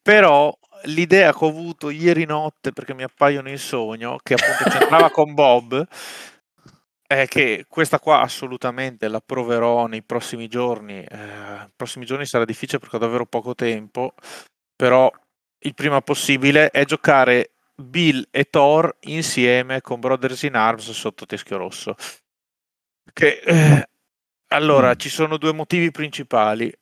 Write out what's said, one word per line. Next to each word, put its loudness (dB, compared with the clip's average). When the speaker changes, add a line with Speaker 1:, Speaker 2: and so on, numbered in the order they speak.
Speaker 1:
Però 6
l'idea 4
che 0
ho 2
avuto -6
ieri 0
notte, -6
perché -14
mi -10
appaiono 0
in -12
sogno, -8
che -2
appunto 0
c'entrava 4
Speaker 2:
<laughs> 0
Speaker 1:
con 0
Bob, 2
è 0
che -2
questa -2
qua 2
assolutamente -6
la -6
proverò -2
nei -10
prossimi -10
giorni. -6
Eh, -18
prossimi -14
giorni -8
sarà -2
difficile -6
perché -12
ho -4
davvero -2
poco -8
tempo, -6
però 4
il -8
prima 0
possibile 2
è 0
giocare 2
Bill -2
e 0
Thor 2
insieme -2
con -8
Brothers -4
in -6
Arms -2
sotto -10
teschio -10
rosso. -10
Che, -2
eh, 4
allora, 4
Speaker 2:
Mm. 0
Speaker 1:
ci -10
sono -2
due -2
motivi -2
principali. -2